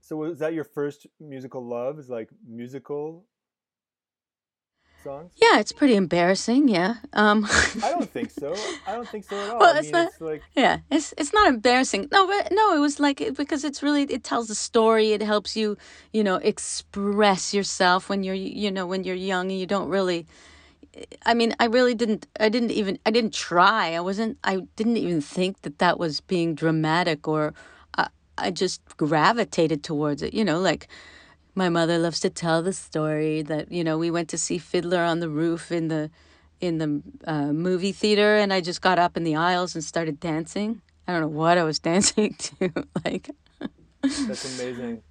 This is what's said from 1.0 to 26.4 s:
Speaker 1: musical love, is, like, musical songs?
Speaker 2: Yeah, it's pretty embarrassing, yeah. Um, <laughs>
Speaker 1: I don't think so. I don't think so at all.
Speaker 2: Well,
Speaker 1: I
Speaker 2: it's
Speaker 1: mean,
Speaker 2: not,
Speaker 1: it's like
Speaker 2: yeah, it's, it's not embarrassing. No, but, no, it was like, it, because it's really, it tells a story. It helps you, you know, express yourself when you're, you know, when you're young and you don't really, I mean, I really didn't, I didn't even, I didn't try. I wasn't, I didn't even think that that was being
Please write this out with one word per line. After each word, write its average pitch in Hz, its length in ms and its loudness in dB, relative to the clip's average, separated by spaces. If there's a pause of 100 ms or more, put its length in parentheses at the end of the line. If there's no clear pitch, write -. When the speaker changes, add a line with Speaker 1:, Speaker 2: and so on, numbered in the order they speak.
Speaker 1:
musical 131 460 -12
love, 123 340 -6
is, 127 100 -20
like, 113 200 -8 (180)
musical 139 760 -12 (1800)
songs? 180 320 -14
Speaker 2:
Yeah, 440 240 6
it's - 140 -4
pretty 262 220 4
embarrassing, 190 760 2
yeah. 190 260 2 (160)
Um, 208 340 4
<laughs> - 380 0
Speaker 1:
I 240 60 0
don't 311 200 -2
think - 220 -6
so. 143 220 -8 (320)
I 196 80 -6
don't 233 160 -10
think 214 160 -12
so 202 180 -6
at 202 60 -6
all. 233 100 -6
Speaker 2:
Well, 220 160 8
Speaker 1:
I 302 40 2
Speaker 2:
it's 151 80 -4
Speaker 1:
mean, 151 60 -6
Speaker 2:
not, 170 140 4
Speaker 1:
it's - 140 -12
like 156 220 -6 (120)
Speaker 2:
yeah, 208 240 4 (100)
it's, 302 280 0
it's 302 160 -4
not 415 140 6
embarrassing. 247 640 2
No, 392 140 6
but, 403 260 0
no, 415 220 4
it 302 60 2
was 294 200 0
like, 285 200 2
it, 262 160 -4
because 294 300 -4
it's 294 180 -6
really, 285 200 2
it 262 200 -4
tells 240 260 -4
a 214 60 -6
story. 220 560 4
It 208 100 0
helps 208 360 -2
you, 214 200 -2 (360)
you 220 100 2
know, 190 120 2
express 202 1160 0
yourself 190 560 0
when 196 140 -2
you're, 190 120 -4
you 196 360 -6
know, 190 160 -6
when 190 160 -4
you're 185 120 -4
young 185 360 -4
and 190 80 -4
you 185 60 -4
don't 185 240 -2
really, 180 360 0 (1000)
I 233 80 4
mean, 233 260 2
I 233 60 6
really 247 300 4
didn't, 214 320 0 (120)
I 214 100 4
didn't 233 220 0
even, 196 340 -2
I 220 60 4
didn't 226 220 0
try. 180 600 4
I 170 60 -2
wasn't, 196 440 -4
I 190 180 0 (160)
didn't 226 200 0
even 170 240 0
think 185 420 -4
that 147 160 -10
that 175 200 2
was 156 220 -4
being 170 340 -2